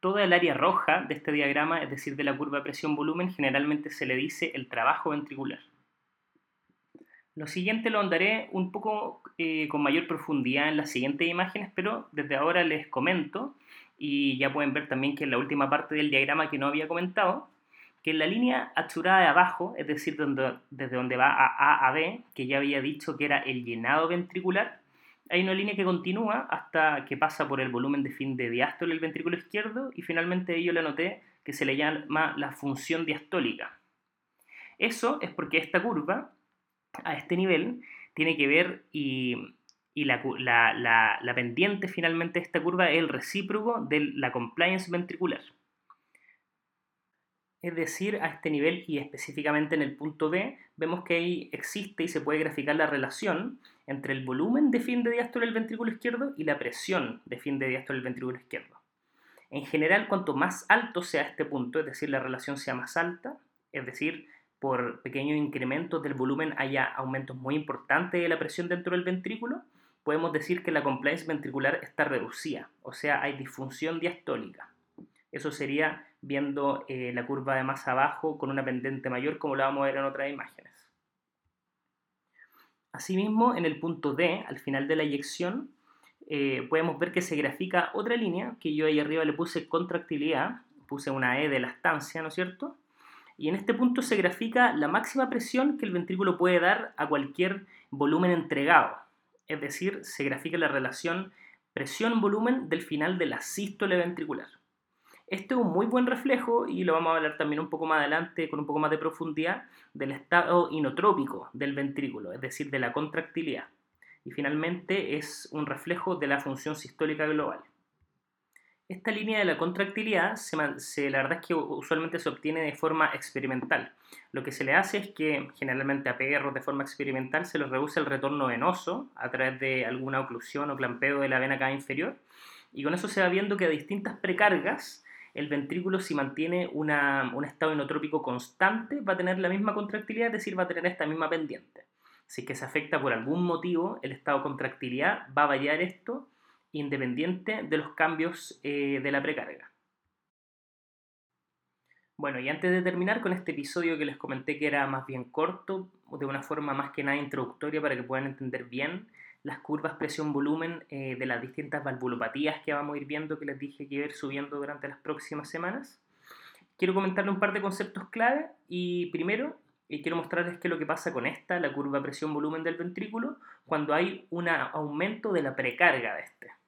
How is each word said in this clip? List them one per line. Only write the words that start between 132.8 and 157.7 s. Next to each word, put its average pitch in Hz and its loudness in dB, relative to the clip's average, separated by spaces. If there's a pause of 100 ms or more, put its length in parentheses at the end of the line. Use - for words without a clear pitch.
con 147 2
eso 180 -2
se 196 0
va 180 6
viendo 196 2
que 180 2
a - 6
distintas 196 -2
precargas 190 2 (280)
el 147 -6
ventrículo, 170 -2
si 185 -4
mantiene 156 0
una, 143 2
un 139 -2
estado 156 0
inotrópico 151 0
constante, 196 0
va 196 0
a 180 2
tener 185 0
la 185 0
misma 202 0
contractilidad, 214 -4
es 226 0
decir, 208 -4
va 180 2
a 180 -8
tener 170 -2
esta 180 -2
misma 160 -2
pendiente. - -6 (420)
Si - -12
es 117 -10
que - -4
se 135 -8
afecta 147 0
por 135 2
algún 139 0
motivo 175 0
el 139 -6
estado 139 0
de 139 -4
contractilidad, 135 -2 (100)
va 147 6
a 147 4
variar 143 2
esto 233 -6 (440)
independiente 147 -2
de 151 -2
los 151 -2
cambios, 160 0
eh, 143 0
de 139 0
la 139 2
precarga. 131 -6 (2500)
Bueno, 139 -2
y 127 -4
antes 156 2
de 180 6
terminar 185 2
con 180 2
este 185 -4
episodio 160 -2
que 151 -2
les 143 -6
comenté 135 -6
que 151 0
era 143 2
más 135 -4
bien 127 -8
corto, 185 -4 (240)
de 139 -6
una 139 -4
forma 147 -4
más 139 -4
que - -6
nada 139 0
introductoria 147 -4